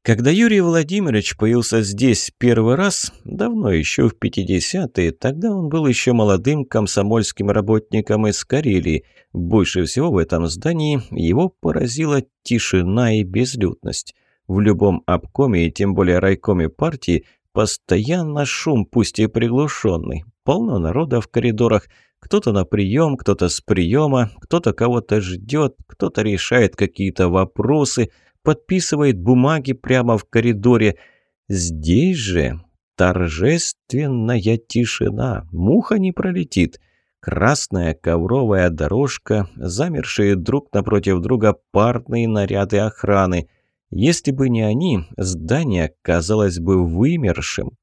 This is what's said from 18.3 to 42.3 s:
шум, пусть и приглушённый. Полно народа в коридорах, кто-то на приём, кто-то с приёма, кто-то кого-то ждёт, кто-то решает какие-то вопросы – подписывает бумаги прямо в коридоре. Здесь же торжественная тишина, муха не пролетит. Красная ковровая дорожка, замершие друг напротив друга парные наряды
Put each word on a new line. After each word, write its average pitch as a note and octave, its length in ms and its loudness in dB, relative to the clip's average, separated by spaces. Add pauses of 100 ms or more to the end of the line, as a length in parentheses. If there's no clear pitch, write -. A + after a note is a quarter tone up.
шум, C3+ 400 -2
пусть - 320 -2
и A2 80 2
приглушённый. A2+ 1000 -2 (180)
Полно F3 360 -2
народа A#2+ 420 -2
в - 80 -10
коридорах, A#2 600 0 (300)
кто-то G3+ 340 -2
на G2 120 2
приём, B2 540 0
кто-то F#2 320 0
с - 100 -8
приёма, A#2+ 680 0 (100)
кто-то F3 320 0
кого-то A#2 480 0
ждёт, G#2 560 -4 (100)
кто-то - 360 -4
решает G#2 540 0
какие-то F#2+ 520 0
вопросы – A2 840 0 (340)
подписывает D3 720 0
бумаги B2+ 560 2
прямо A#2+ 420 0
в G2+ 80 -2
коридоре. A2+ 720 2 (520)
Здесь F2+ 680 0
же F2 440 -2 (360)
торжественная A2+ 1600 0
тишина, A2+ 960 -2
муха C3 460 2
не F#3+ 140 0
пролетит. F3+ 680 -2 (400)
Красная F#2+ 720 -2
ковровая F#2 800 0
дорожка, G2 840 -2
замершие G2+ 800 -2
друг A2 360 -4
напротив G2 480 0
друга G#2 360 2 (160)
парные A#2 540 0
наряды G2+ 520 0